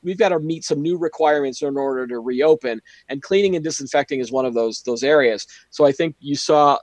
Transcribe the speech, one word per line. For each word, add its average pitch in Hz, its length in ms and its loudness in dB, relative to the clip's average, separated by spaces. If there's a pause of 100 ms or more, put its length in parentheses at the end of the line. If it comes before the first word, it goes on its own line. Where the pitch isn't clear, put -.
we've 180 140 -6
gotta 185 220 2
meet 160 240 -6
some 143 180 -2
new 170 160 -2
requirements 151 640 0
in 139 140 -4
order 135 320 -4
to 120 120 -6
reopen," 127 600 0 (280)
and 139 120 -8
cleaning 196 360 0
and 156 80 -6
disinfecting 143 560 -4
is 120 100 -6
one 131 140 0
of 123 80 -2
those, 117 300 -2
those 117 200 -4
areas. 135 420 2 (260)
So 151 140 4
I 139 60 6
think 165 300 -2
you 143 140 -4
saw 147 480 4